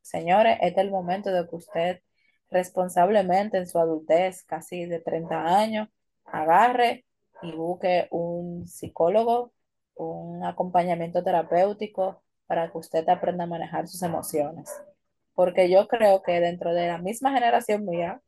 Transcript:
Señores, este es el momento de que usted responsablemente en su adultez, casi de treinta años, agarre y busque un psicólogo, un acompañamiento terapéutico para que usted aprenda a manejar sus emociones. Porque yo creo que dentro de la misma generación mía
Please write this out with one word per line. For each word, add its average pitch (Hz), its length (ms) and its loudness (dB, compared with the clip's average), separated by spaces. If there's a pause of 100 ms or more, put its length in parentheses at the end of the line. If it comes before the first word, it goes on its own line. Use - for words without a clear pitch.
Señores, 180 600 2
este 180 200 0
es 196 60 2
el 196 60 -6
momento 190 400 -4
de 175 160 -2
que - 80 -12
usted 170 440 -4 (480)
responsablemente 185 1080 2
en 180 80 -4
su 175 140 -2
adultez, 165 640 0
casi 170 420 -10
de 170 140 -6
treinta 165 580 -2
años, 214 300 -2 (360)
agarre 233 800 2 (380)
y 170 80 -10
busque 175 640 -2
un 175 560 -6
psicólogo, 226 840 0 (440)
un 170 480 -10
acompañamiento 175 800 0
terapéutico 190 1000 0 (240)
para 165 240 -2
que 170 80 -10
usted 165 300 -2
aprenda 180 340 0
a 170 60 -6
manejar 165 400 -6
sus 180 160 -14
emociones. 160 680 -6 (640)
Porque 180 340 2
yo 185 200 4
creo 202 340 4
que 175 180 0
dentro 175 320 -2
de 175 140 0
la 170 120 -4
misma 226 340 -4
generación 233 520 0
mía 170 440 -4